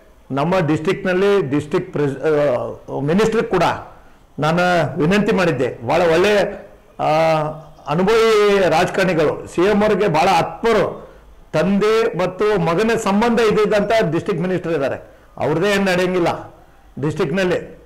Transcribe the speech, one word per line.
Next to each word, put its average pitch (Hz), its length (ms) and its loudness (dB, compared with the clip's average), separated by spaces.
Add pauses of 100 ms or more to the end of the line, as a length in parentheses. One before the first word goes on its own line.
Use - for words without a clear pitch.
(300)
ನಮ್ಮ 160 360 0
ಡಿಸ್ಟ್ರಿಕ್ಟ್ನಲ್ಲಿ 185 840 0
ಡಿಸ್ಟ್ರಿಕ್ಟ್ 147 420 -2
ಪ್ರೆಸ್-, 143 280 -2
ಆ, 135 800 -2
ಮಿನಿಸ್ಟರ್ 214 420 0
ಕೂಡ 180 200 -2 (760)
ನಾನು 165 640 0
ವಿನಂತಿ 208 300 2
ಮಾಡಿದ್ದೆ. 131 560 -2
ಭಾಳ 160 120 2
ಒಳ್ಳೆ, 185 680 2 (340)
ಆ, 143 40 -2 (840)
ಅನುಭವಿ 208 720 2
ರಾಜಕಾರಣಿಗಳು, 175 960 0
ಸಿ 165 80 2
ಎಂ 202 200 2
ಅವ್ರಿಗೆ 208 260 0
ಭಾಳ 165 200 2
ಆತ್ಮರು, 180 800 0 (440)
ತಂದೆ 202 680 0
ಮತ್ತು 190 420 0
ಮಗನ 170 360 0
ಸಂಬಂಧ 220 440 0
ಇದ್ದಿದ್ದಂಥ 208 520 2 (200)
ಡಿಸ್ಟ್ರಿಕ್ಟ್ 165 360 -2
ಮಿನಿಸ್ಟರ್ 170 240 -2
ಇದ್ದಾರೆ. 139 460 -4 (200)
ಅವ್ರದ್ದೇ 160 300 0
ಏನು 202 160 0
ನಡೆಯಂಗಿಲ್ಲ 180 680 0 (460)
ಡಿಸ್ಟ್ರಿಕ್ಟ್ನಲ್ಲಿ. 160 840 -2